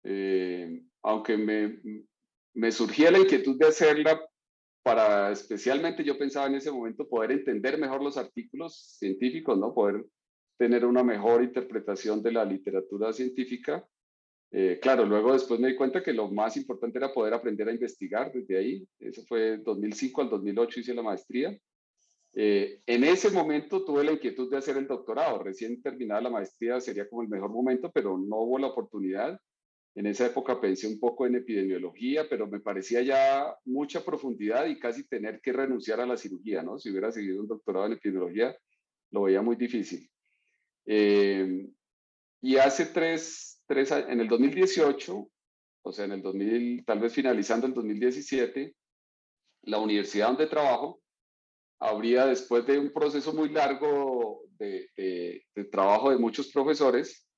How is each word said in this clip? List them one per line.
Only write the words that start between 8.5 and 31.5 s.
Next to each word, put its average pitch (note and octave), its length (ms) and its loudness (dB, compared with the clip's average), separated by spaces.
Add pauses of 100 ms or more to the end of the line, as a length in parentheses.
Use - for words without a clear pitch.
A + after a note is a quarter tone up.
científicos, B2 640 -2
¿no? A2+ 120 -2
Poder G#2 320 0 (540)
tener A#2+ 260 4
una B2 200 4
mejor A#2 400 4
interpretación G#2+ 800 -4
de A#2 80 0
la A2+ 120 0
literatura G2+ 680 -4
científica. B2+ 760 -6 (640)
Eh, F#2 300 0
claro, B2+ 240 4
luego G#2+ 280 4
después B2+ 260 0
me B2+ 80 2
di C3 80 0
cuenta C#3 260 0
que E3 100 -4
lo G#2+ 200 -2
más A2 260 -2
importante A#2+ 400 -6
era C3+ 160 -2
poder A2 220 0
aprender G#2+ 340 -4
a A#2 40 -4
investigar A2 600 -4
desde G2 240 -2
ahí. G2 300 -4 (100)
Eso A#2 300 -14
fue A2 320 0
dos A2 180 -4
mil G#2 160 -4
cinco C3 280 -4
al B2 80 -2
dos G2+ 120 -2
mil G2+ 160 -4
ocho A#2 220 0
hice A#2+ 160 -6
la A#2+ 80 -6
maestría. B2 520 -6 (800)
Eh, G#2 520 2
en A#2+ 180 2
ese F#3 280 4
momento D#3+ 520 0
tuve C#3+ 200 0
la D#3 80 2
inquietud B2+ 380 -4
de C#3 80 -2
hacer C#3 200 -4
el C3+ 100 -4
doctorado. B2 560 -4
Recién A2+ 380 -8
terminada A#2 400 -4
la B2 80 -4
maestría A#2 500 -4
sería G2+ 300 -8
como A#2 140 -8
el G#2+ 40 -6
mejor G2+ 220 -6
momento, B2+ 420 -2
pero G2+ 260 -2
no G2+ 200 -4
hubo B2 220 0
la C#3 80 -2
oportunidad. G#2+ 720 -6 (560)
En G2+ 100 -6
esa G#2+ 220 0
época C3 340 -2
pensé G2 260 0
un G#2+ 120 -6
poco B2 260 0
en B2 100 2
epidemiología, G#2 960 -2